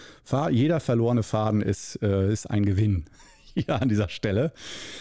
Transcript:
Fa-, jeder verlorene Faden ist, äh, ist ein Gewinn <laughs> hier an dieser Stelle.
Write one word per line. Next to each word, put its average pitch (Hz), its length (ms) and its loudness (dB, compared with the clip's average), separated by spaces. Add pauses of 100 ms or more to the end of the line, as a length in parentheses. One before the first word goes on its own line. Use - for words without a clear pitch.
(240)
Fa-, 147 260 -2
jeder 147 300 2
verlorene 117 420 2
Faden 107 400 0
ist, - 400 -4
äh, 98 280 2
ist - 200 -4
ein 104 160 2
Gewinn 98 380 2 (240)
<laughs> - 260 -20
hier - 260 -2
an 135 80 2
dieser 104 200 2
Stelle. 113 440 -2 (480)